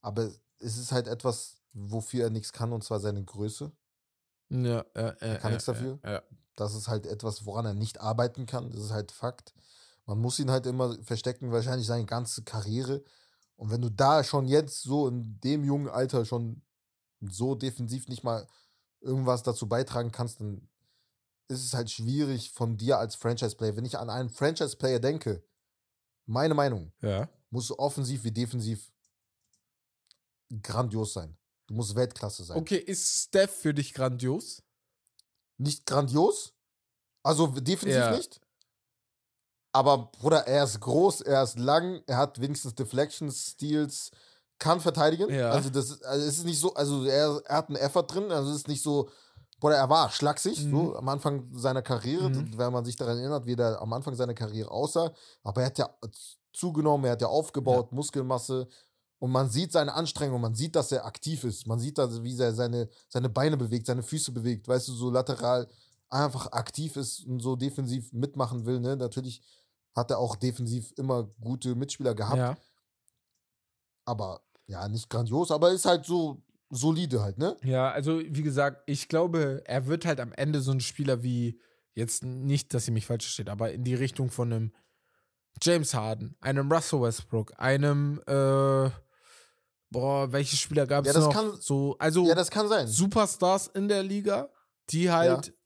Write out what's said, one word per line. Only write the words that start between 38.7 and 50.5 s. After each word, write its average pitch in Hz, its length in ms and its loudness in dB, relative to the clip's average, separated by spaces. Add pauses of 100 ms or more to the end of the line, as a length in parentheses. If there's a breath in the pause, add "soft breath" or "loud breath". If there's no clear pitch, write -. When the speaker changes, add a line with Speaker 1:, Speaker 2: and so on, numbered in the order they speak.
Speaker 1:
Aber, 135 380 4
Bruder, 147 360 4
er 143 160 4
ist 107 160 -2
groß, 165 420 4
er 135 220 4
ist 117 160 -4
lang, 165 480 4
er 127 100 2
hat 139 220 2
wenigstens 135 340 -4
Deflections, 139 760 -2
Steals, 147 640 -2 (480 soft breath)
kann 165 200 4
verteidigen. 165 500 2
Speaker 2:
Ja. 123 220 2
Speaker 1:
Also 135 180 2
das 131 200 0
ist, - 160 -14
also 139 200 0
es 147 140 0
ist 170 60 -6
nicht 165 140 0
so, 175 140 2
also 143 320 0
er, 147 400 4
er 143 120 0
hat 160 100 0
einen 143 80 -6
Effort 139 280 2
drin, 190 280 -2
also 143 200 0
es 147 60 -4
ist 139 100 -8
nicht 143 140 -4
so, 143 280 0 (500 loud breath)
Bruder, 151 160 4
er 135 140 4
war 151 200 6
schlaksig, 147 540 0